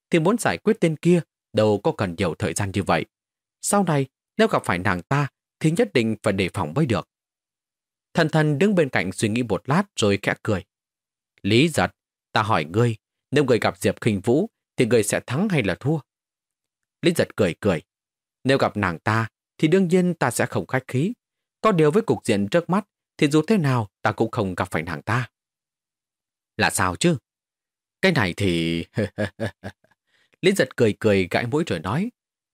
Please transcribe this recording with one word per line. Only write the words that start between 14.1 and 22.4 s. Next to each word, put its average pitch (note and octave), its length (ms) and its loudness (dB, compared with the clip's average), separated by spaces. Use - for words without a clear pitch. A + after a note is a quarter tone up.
Vũ D3 300 0
thì B2+ 100 2
ngươi A2 160 4
sẽ - 240 -2
thắng F3 220 -2
hay D#3 140 0
là F2+ 120 -2
thua?" D3+ 240 -2
Lý E3+ 140 2
Giật - 200 -2
cười F2 240 0
cười. F2 220 0
"Nếu C3+ 140 2
gặp A2+ 180 0
nàng F2+ 220 -2
ta A2 300 -2
thì D#3+ 100 2
đương F#3 200 2
nhiên F3+ 260 2
ta C3 160 -2
sẽ - 160 -2
không F#2+ 200 -4
khách - 220 -2
khí. D#3+ 240 -2
Có A3 120 2
điều D#3 180 4
với G3+ 120 2
cục B2+ 220 -2
diện G2+ 240 0